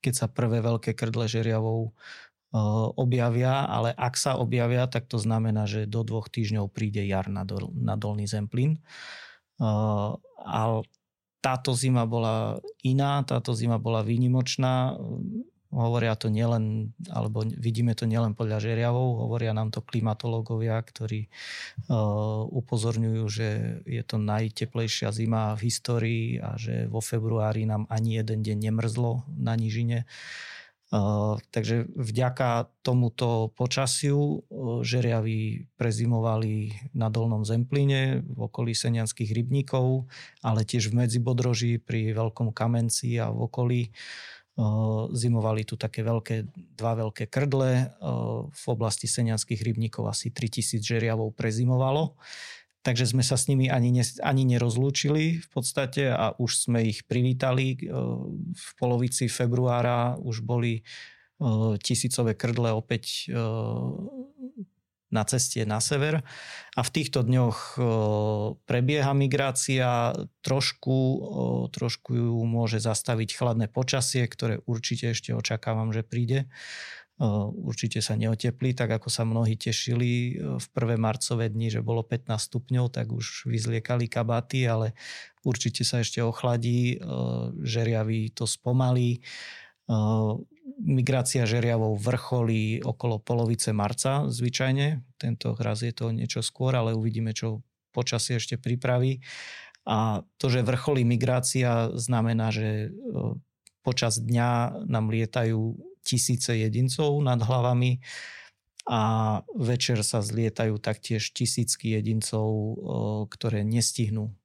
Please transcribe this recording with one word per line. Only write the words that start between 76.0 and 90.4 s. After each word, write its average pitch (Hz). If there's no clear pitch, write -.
príde. 120
E, -
určite 117
sa 110
neoteplí, 120
tak 113
ako -
sa 117
mnohí 113
tešili, 120
e, 123
v -
prvé 117
marcové 117
dni, 110
že 113
bolo 113
pätnásť 113
stupňov, 123
tak 113
už 117
vyzliekali 117
kabáty, 120
ale 110
určite 120
sa 120
ešte -
ochladí. 120
E, -
žeriavy 113
to 120
spomalí. 123
E, -